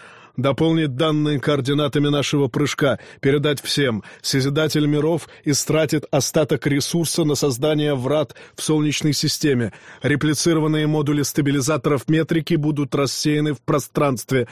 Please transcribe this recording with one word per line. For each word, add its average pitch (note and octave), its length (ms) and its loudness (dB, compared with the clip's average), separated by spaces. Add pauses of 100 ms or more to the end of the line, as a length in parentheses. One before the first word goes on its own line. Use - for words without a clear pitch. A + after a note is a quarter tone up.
(360)
«Дополнить D3+ 580 0
данные D3+ 460 0
координатами C#3+ 640 0
нашего C#3+ 400 0
прыжка, C#3+ 540 0 (200)
передать C#3+ 400 0
всем. B2 440 -2 (180)
Созидатель D3 640 0
миров D3 420 0 (160)
истратит D3+ 680 0
остаток D3+ 560 0
ресурса D#3+ 560 0
на D3 100 2
создание D3 640 0
врат C3+ 400 -2 (180)
в - 80 -14
Солнечной D3+ 520 0
системе. C3 580 0 (280)
Реплицированные D3+ 880 0
модули D3+ 360 0
стабилизаторов C#3+ 840 0
метрики D#3+ 460 0
будут D3 400 0
рассеяны D3 580 0
в C3 100 -6
пространстве. C3+ 880 0